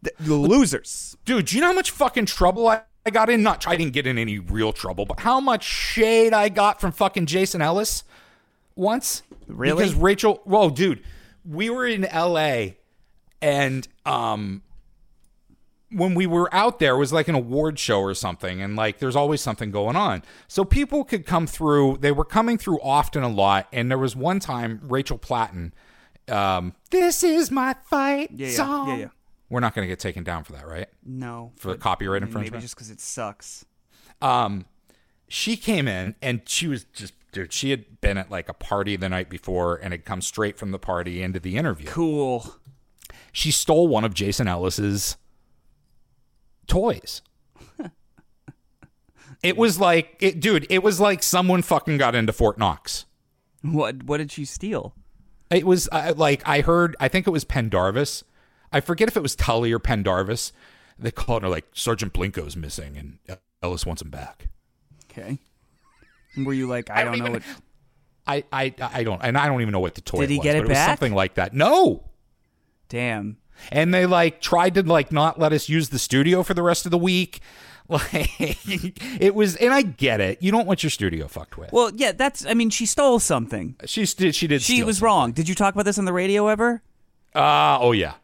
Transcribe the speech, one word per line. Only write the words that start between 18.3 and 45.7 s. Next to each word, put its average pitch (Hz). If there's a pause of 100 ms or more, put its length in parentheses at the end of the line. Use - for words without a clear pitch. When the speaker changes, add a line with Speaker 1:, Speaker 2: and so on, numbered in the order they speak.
Speaker 2:
and, 101
like, 110
there's 127
always 143
something 110
going 104
on. 170 (280)
So 196
people 277
could 190
come 165
through. 143
They 143
were 143
coming 226
through 185
often 143
a 123
lot, 98
and 123
there 131
was 131
one 170
time 120
Rachel 135
Platten, 92 (560)
um, 95 (180)
"This 349
Is 330
My 262 (120)
Fight" 277
Speaker 1:
Yeah, 269
yeah, -
Speaker 2:
song. 277
Speaker 1:
yeah, -
yeah. 110 (420)
Speaker 2:
We're 123
not 117
gonna 98
get 90
taken 90
down 85
for -
that, 71
right? 82 (160)
Speaker 1:
No, 120
Speaker 2:
For -
the 92
Speaker 1:
but, -
Speaker 2:
copyright 98
Speaker 1:
I 98
mean, 113
maybe 104
Speaker 2:
infringement? 113
Speaker 1:
just 120
'cause 110
it 107
sucks. - (580)
Speaker 2:
Um, 117 (640)
she -
came 185
in, 95
and 123
she -
was 135
just, 95 (180)
dude, 95
she 135
had 131
been 101
at, 95
like, 92
a 87
party 101
the 92
night 92
before 87
and 92
had 85
come 95
straight 104
from 101
the 95
party 87
into 92
the 92
interview. 107
Speaker 1:
Cool. 147 (760)
Speaker 2:
She -
stole 165
one 110
of 110
Jason 101
Ellis's 101 (1500)